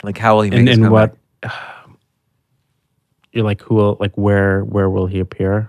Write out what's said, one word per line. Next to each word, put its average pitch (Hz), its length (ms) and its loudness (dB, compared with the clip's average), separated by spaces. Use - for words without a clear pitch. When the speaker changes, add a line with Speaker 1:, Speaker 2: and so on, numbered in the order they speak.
Speaker 1:
Like, 101 160 -10
how 110 180 2
will 107 60 2
he 104 80 -2
make 117 100 2
Speaker 2:
In, 120 60 6
Speaker 1:
his 120 120 4
Speaker 2:
in 110 60 4
Speaker 1:
comeback? 110 300 2
Speaker 2:
what? 107 100 -12
<sighs> - 100 -16
You're 113 120 -2
like, 101 180 -2
who 117 120 -4
will, 104 260 2
like, 101 160 -4
where, 98 480 0
where 101 240 -2
will 95 180 -2
he 92 140 -4
appear? 98 480 -4